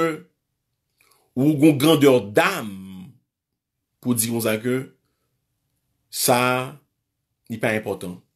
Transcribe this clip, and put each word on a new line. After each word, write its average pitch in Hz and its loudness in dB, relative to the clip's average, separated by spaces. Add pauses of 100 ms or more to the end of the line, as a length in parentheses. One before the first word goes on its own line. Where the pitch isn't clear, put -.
(1400)
ou 147 2
g 147 6
on 143 4
grandè 143 6 (220)
dam 160 0 (1300)
pou 123 -2
di 113 -2
konsa 113 -2
ke 123 -2 (1300)
sa - 0 (1120)
li 110 -10
pa 113 0
enpòtan. 95 -8 (200)